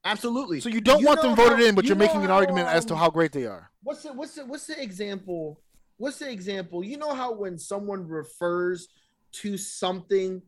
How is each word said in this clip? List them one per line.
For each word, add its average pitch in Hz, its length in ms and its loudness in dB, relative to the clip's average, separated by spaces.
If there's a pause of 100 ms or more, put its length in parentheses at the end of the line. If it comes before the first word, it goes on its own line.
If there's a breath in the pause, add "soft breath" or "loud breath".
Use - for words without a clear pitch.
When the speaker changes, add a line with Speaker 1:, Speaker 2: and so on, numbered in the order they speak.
Speaker 1:
Absolutely. 214 580 -4
Speaker 2:
So 240 80 -6
you 220 120 -2
don't 262 200 6
Speaker 1:
You 285 60 6
Speaker 2:
want 294 140 6
them 254 100 4
Speaker 1:
know 220 40 4
Speaker 2:
voted 233 240 8
Speaker 1:
how, 240 60 8
Speaker 2:
in, 214 100 6
but 196 80 4
Speaker 1:
you 262 60 0
Speaker 2:
you're 196 80 4
Speaker 1:
know 208 80 6
Speaker 2:
making 208 160 2
an 190 80 0
Speaker 1:
how, 190 60 4
Speaker 2:
argument 180 340 4
as 165 160 2
to 165 80 -6
Speaker 1:
um, 160 60 -4
Speaker 2:
how 165 100 4
great 160 240 2
they 131 120 -4
are. 98 240 -12 (140)
Speaker 1:
what's 285 200 -10
the, 294 100 -14
what's 285 220 -12
the, 285 100 -14
what's 285 220 -12
the 302 140 -10
example? 185 800 -10 (360)
What's 262 220 -8
the 285 120 -10
example? 185 520 -10
You 254 140 -10
know 294 160 -6
how 254 200 -6
when 190 240 -8
someone 202 500 -10
refers 175 800 -6 (460)
to 202 240 -8
something 185 920 -4